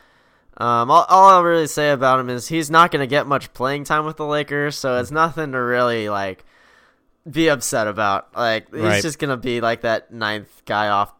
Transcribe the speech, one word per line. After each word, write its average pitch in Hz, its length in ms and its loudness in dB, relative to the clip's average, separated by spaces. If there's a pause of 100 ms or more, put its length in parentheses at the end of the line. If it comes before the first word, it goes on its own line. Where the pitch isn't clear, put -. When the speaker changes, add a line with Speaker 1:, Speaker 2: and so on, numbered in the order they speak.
(560)
Speaker 1:
Um, 120 340 0
all, 160 180 4
all 190 220 8
I'll 180 140 8
really 165 240 2
say 147 240 0
about 131 260 2
him 127 100 -6
is 123 200 -8
he's 160 220 -4
not 165 200 6
gonna 139 160 -2
get 131 220 0
much 139 260 -4
playing 139 300 -4
time 151 200 -2
with 156 120 -8
the 151 100 -8
Lakers, 147 500 -4
so 127 220 -2
it's 123 140 -6
nothing 156 400 -2
to 131 60 -4
really, 120 500 0
like, 98 360 -6 (840)
be 160 180 0
upset 127 380 0
about. 101 480 -2
Like, 110 400 -4
he's 110 80 -8
Speaker 2:
Right. 104 200 0
Speaker 1:
just 151 180 -6
gonna 139 160 -4
be, 120 240 -6
like, 117 220 -2
that 113 300 -4
ninth 107 520 -8
guy 107 240 -2
off 101 320 0